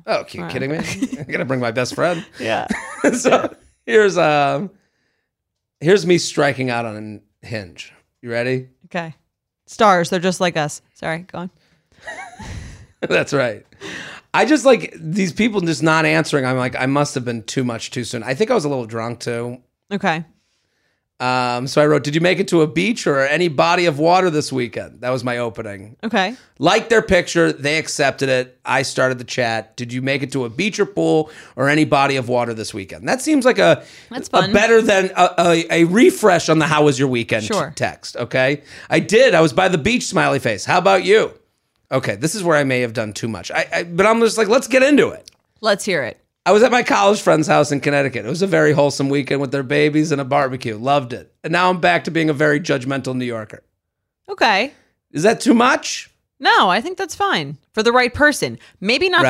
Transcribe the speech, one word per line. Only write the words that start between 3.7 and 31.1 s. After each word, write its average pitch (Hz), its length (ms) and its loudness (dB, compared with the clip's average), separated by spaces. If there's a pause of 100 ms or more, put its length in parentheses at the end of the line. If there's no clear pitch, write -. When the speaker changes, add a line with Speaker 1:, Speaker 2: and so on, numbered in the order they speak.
Speaker 1:
here's, 214 320 4
um, 147 540 2 (1080)
here's 175 260 2
me 175 100 4
striking 131 540 -2
out 117 160 -4
on 107 340 -12 (220)
Hinge. 98 500 -12 (300)
You 120 80 -12
ready? 127 380 -4 (180)
Speaker 2:
Okay. 165 280 -10 (520)
Stars, 185 420 2
they're 185 120 -2
just 180 200 -2
like 175 160 0
us. 151 240 -4 (140)
Sorry, 165 260 -8
go 180 200 -14
on. 180 100 -12 (560)
Speaker 1:
<laughs> - 960 -16
That's - 340 -2
right. 120 320 -2 (680)
I 190 140 2
just, 285 180 2
like, 233 340 2
these 160 340 -2
people 208 280 0
just 160 220 -2
not 160 240 2
answering. 156 400 0
I'm 127 100 0
like, 127 200 -2
"I 127 100 -2
must 143 280 0
have 127 100 -4
been 117 180 -6
too - 220 -4
much 117 260 -6
too 127 140 -8
soon." - 180 -8
I 123 120 -4
think 214 160 -2
I 254 40 2
was 175 100 0
a 147 40 -2
little 127 180 -4
drunk 117 340 -8
too. 120 380 -8 (340)
Speaker 2:
Okay. 175 320 -2 (960)
Speaker 1:
Um, 127 480 -2
so - 120 0
I 151 60 6
wrote, 151 160 2
"Did 143 140 -6
you 165 40 2
make 175 200 2
it 196 80 -2
to 165 140 4
a 151 40 2
beach 185 400 -2
or 143 140 2
any 151 280 0
body 165 380 2
of 147 140 0
water 180 300 4
this 151 220 -2
weekend?" 113 500 -8
That 123 80 -4
was 127 120 -4
my 120 160 -4
opening. 107 640 -10
Speaker 2:
Okay. 214 320 -2 (240)
Speaker 1:
Liked 214 320 2
their 220 120 4
picture. 170 500 2
They 143 260 -2
accepted 139 520 -2
it. 127 340 -2
I 120 180 0
started 131 360 -2
the 120 60 -12
chat. 113 520 -4
"Did 120 160 -10
you 127 100 -6
make 135 200 -2
it 135 100 -10
to 135 140 -2
a - 40 -8
beach 190 300 -4
or 196 60 2
pool 160 440 0 (260)